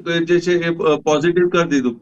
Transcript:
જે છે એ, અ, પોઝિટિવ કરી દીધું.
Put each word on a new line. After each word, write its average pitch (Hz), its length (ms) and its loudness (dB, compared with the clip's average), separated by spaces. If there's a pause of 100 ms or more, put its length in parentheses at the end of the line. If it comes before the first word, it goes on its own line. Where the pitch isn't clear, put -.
જે 170 320 0
છે 175 120 -2
એ, 170 220 -2
અ, 156 220 0
પોઝિટિવ 160 520 0
કરી 170 200 0
દીધું. 123 340 -2